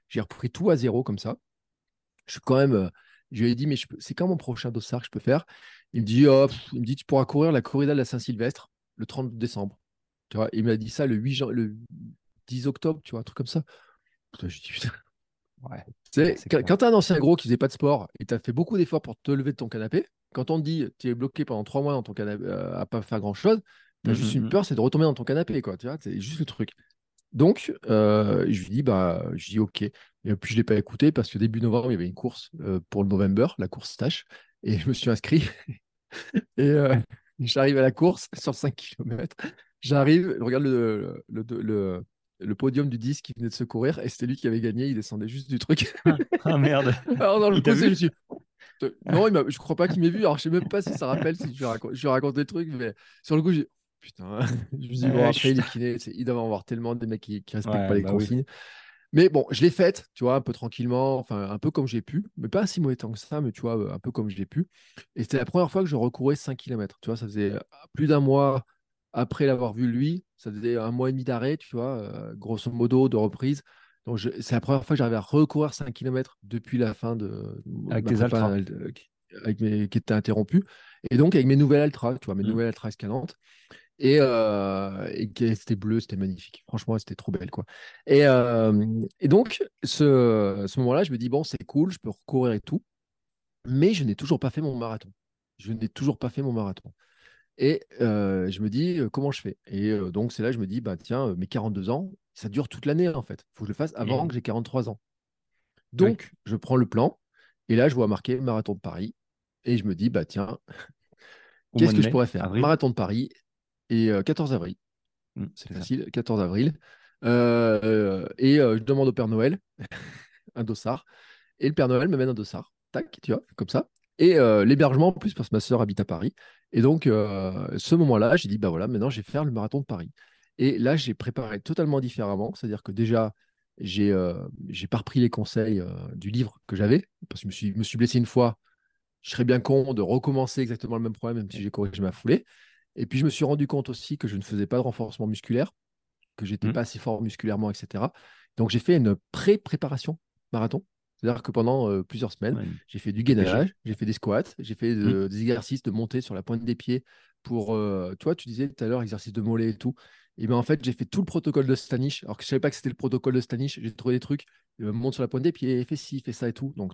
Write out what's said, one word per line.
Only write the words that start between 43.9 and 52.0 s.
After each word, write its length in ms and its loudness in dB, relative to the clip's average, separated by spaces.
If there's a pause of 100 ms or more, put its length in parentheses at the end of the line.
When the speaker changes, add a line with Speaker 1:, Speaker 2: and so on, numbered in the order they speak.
Speaker 1:
et 80 -6
c'était 180 -8
lui 80 -2
qui 140 -4
avait 120 0
gagné. 280 -2
Il 80 -2
descendait 320 -8
juste 200 -12
du 120 -4
truc. 340 0 (100)
Speaker 2:
Ah, 120 6 (280)
ah, 140 2
merde. 340 4 (140)
Speaker 1:
<laughs> 140 0
Alors, 180 4
dans 120 4
le 80 4
Speaker 2:
Il 40 0
t'a 80 6
Speaker 1:
coup, 80 6
Speaker 2:
vu ? 60 4
Speaker 1:
je 60 8
me 40 4
suis, 160 2 (720)
euh, 80 -2 (160)
non, 220 4
il 40 4
m'a, 140 4
je 120 -6
crois 180 -4
pas 100 4
qu'il 140 0
m'ait 100 6
vu. 80 -4
Alors, 200 2
je 40 -8
sais 80 -2
même 180 0
pas 140 -2
si 120 -4
ça 120 -4
rappelle, 300 0
si 180 -8
je 40 -16
lui 80 -4
raconte, 280 -6
je 60 -12